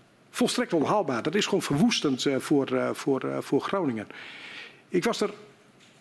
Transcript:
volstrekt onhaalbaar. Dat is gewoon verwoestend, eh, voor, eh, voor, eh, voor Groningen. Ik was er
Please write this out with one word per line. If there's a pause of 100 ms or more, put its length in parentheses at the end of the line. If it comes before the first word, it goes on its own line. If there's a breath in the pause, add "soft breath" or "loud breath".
(300)
volstrekt
onhaalbaar.
Dat
is
gewoon
verwoestend,
eh,
voor,
eh,
voor,
eh,
voor
Groningen. (840 loud breath)
Ik
was
er (720)